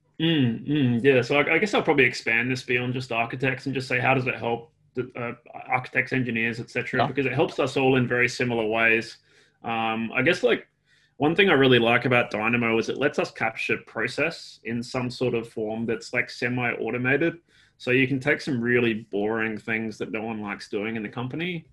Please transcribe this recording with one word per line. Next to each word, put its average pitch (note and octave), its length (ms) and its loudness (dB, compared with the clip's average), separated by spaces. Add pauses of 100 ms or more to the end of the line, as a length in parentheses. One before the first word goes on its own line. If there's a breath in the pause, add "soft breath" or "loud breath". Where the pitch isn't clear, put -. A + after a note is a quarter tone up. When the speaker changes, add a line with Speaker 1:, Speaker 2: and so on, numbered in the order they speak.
(200)
Speaker 1:
Mm, D3 480 2
mm, B2 360 2
yeah, C3+ 180 8
so C#3+ 160 2
I, D3 160 2
I E3 40 4
guess G#3 160 0
I'll A#3+ 80 4
probably C#3+ 220 6
expand A#2+ 460 0
this B2+ 120 -2
beyond B2 320 -2
just B2+ 180 -6
architects C3 540 -2
and C3+ 80 -4
just B2+ 140 -4
say, B2 120 0
how B2+ 140 4
does B2+ 120 0
it A#2 80 -4
help A#2 380 -4 (220)
the, B2 200 -6
uh, A#2+ 180 -8 (360)
architects, B2+ 440 -2
engineers, A#2 480 0
et A2+ 100 -12
cetera? B2+ 300 -2
Speaker 2:
Yeah. A#2+ 60 4
Speaker 1:
Because C3 200 -2
it B2 60 -2
helps D3+ 260 0
us C#3 180 0
all C3 200 4
in B2 120 2
very B2 200 2
similar A#2+ 380 -2
ways. A2+ 520 2 (440 soft breath)
Um, A2+ 520 -2
I B2+ 80 0
guess, F3 200 2
like, - 260 0 (500)
one D3+ 160 2
thing G3 160 6
I D#3+ 40 6
really C3 240 6
like A#2 280 2
about B2 240 2
Dynamo A2+ 480 0
is G#2+ 100 0
it A#2 100 -4
lets D3 200 0
us F3+ 120 -2
capture - 460 -4 (100)
process B2+ 760 -6
in A#2 180 -6
some B2 280 -6
sort B2 240 -2
of A#2 140 -4
form A2 380 -6
that's, A2+ 280 -6
like, B2 160 -2
semi-automated. B2 1080 -2 (400 soft breath)
So - 120 -6
you C3 180 4
can C3 120 -2
take D3 200 0
some C3+ 200 -4
really A#2+ 340 2 (160)
boring A2 480 -2
things A2 400 -6
that - 120 -8
no G#2 120 -6
one A2 180 -8
likes G2+ 300 -10
doing A2 260 -4
in A2 60 -6
the G#2 80 -8
company D#3+ 640 -8